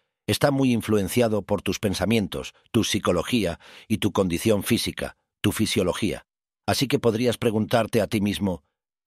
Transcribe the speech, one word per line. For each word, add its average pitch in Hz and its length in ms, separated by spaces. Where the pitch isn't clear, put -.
Está 143 240
muy 135 200
influenciado 107 680
por 101 220
tus - 160
pensamientos, 95 720
tu 110 120
psicología 90 760
y 107 100
tu 101 140
condición 98 500
física, - 560
tu 104 100
fisiología. 90 760
Así 120 200
que 131 120
podrías 117 400
preguntarte 110 600
a 98 60
ti 107 160
mismo, 98 420